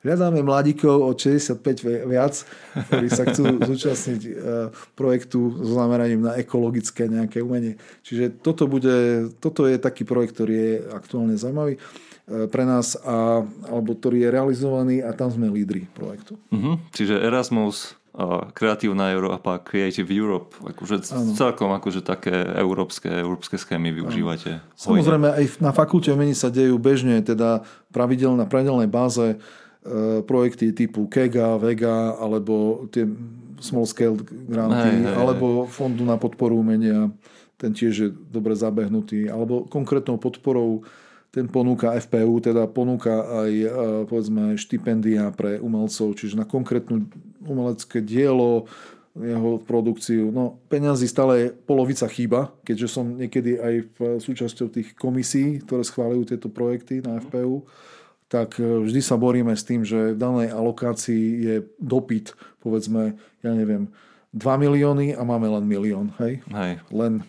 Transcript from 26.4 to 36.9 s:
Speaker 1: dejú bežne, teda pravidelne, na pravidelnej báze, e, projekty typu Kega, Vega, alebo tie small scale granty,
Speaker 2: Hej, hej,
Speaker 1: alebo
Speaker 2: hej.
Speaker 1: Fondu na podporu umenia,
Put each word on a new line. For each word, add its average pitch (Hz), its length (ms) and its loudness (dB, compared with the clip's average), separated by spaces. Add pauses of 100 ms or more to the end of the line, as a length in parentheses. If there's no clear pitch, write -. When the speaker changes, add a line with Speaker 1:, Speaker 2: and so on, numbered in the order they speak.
Speaker 1:
dejú 127 240 4
bežne, 123 480 4
teda 113 400 2 (320)
pravidelne, 127 400 2
na 113 160 0
pravidelnej 131 400 2
báze, 117 480 2
e, - 880 -4
projekty 123 480 2
typu 110 320 0
Kega, 117 480 2
Vega, 113 640 0
alebo 107 720 0
tie 113 160 0 (560)
small 117 240 0
scale 113 400 0
granty, 117 640 0
Speaker 2:
Hej, 117 160 4
hej, - 80 0
Speaker 1:
alebo 123 480 2
Speaker 2:
hej. 123 80 -8
Speaker 1:
Fondu 123 320 -2
na 117 160 2
podporu 117 400 0
umenia, 110 560 2 (400)